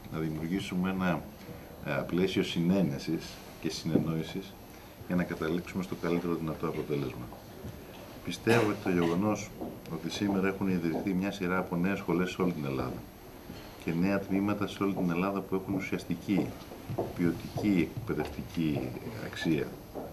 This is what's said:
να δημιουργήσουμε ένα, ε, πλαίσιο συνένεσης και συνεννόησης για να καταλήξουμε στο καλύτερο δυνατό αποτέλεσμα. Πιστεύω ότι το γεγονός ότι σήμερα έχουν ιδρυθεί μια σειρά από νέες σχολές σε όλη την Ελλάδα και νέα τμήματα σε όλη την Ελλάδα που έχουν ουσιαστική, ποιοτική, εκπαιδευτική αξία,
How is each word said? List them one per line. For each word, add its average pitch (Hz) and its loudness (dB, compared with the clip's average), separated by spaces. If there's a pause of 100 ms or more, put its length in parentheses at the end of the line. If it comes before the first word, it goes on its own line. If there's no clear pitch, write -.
(120)
να 80 -4
δημιουργήσουμε 87 0
ένα, 92 2 (640)
ε, 71 0
πλαίσιο 92 4
συνένεσης 82 2 (360)
και 80 -2
συνεννόησης 80 0 (540)
για 92 2
να 87 4
καταλήξουμε 85 0
στο - -4
καλύτερο 85 2
δυνατό 80 -2
αποτέλεσμα. 71 -2 (1000)
Πιστεύω 110 6
ότι 101 2
το 98 2
γεγονός 90 4 (420)
ότι 82 -4
σήμερα 98 2
έχουν 95 0
ιδρυθεί 87 2
μια 95 2
σειρά 92 0
από 90 0
νέες 95 2
σχολές 87 2
σε - -2
όλη 87 4
την 78 -4
Ελλάδα 64 -2 (840)
και 87 0
νέα 95 4
τμήματα 101 2
σε - -4
όλη 98 4
την 90 2
Ελλάδα 95 2
που 92 -2
έχουν 95 0
ουσιαστική, 92 2 (680)
ποιοτική, 85 2
εκπαιδευτική 73 0 (360)
αξία, - 2 (460)